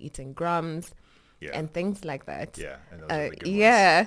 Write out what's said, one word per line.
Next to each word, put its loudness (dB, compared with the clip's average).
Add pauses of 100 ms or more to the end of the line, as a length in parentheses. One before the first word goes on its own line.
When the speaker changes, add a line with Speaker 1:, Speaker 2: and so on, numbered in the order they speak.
Speaker 1:
eating -14
grams," -6 (460)
Speaker 2:
Yeah. -12
Speaker 1:
and -8
things -6
like -10
that. -12
Speaker 2:
Yeah, -12 (120)
and -20
those -18
Speaker 1:
Uh, -4
Speaker 2:
are -4
the -16
good -10
ones. -2
Speaker 1:
yeah, 6